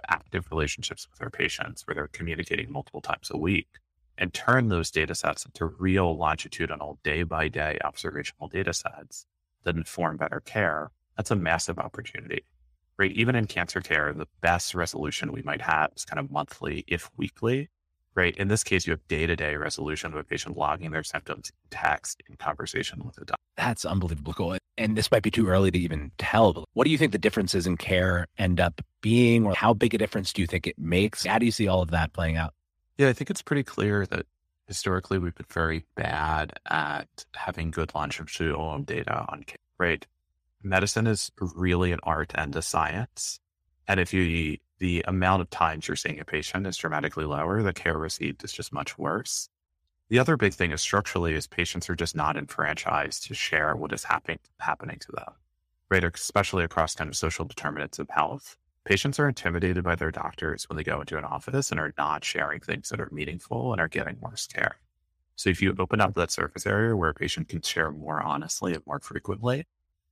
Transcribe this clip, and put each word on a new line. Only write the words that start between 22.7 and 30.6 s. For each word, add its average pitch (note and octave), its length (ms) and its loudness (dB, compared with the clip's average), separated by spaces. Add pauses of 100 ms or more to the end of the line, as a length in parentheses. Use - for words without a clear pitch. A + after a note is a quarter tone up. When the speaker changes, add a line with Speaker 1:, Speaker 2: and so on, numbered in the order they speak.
Speaker 1:
with - 140 -12
a - 80 -16
doc. - 120 -6 (200)
Speaker 2:
That's A2+ 260 -2
unbelievable D#2+ 500 -4
cool. F#2 240 -4 (200)
And A2 200 0
this G#2+ 140 0
might A2+ 120 6
be G#2 80 0
too A2 160 4
early F#2+ 240 6
to F2+ 80 4
even D#2 380 -2
tell, G#2+ 360 6
but - 200 -8
what B2 120 6
do D#3 60 6
you D3+ 60 4
think D3 160 4
the G#2 40 4
differences F#2+ 500 2
in F2+ 80 2
care F2+ 520 2 (100)
end F2+ 240 4
up F2 200 0 (200)
being, A#2 440 8
or F#2+ 100 2
how A#2 180 6
big G#2+ 200 4
a A2+ 40 4
difference G2+ 340 0
do - 100 0
you E2+ 60 4
think F2+ 200 0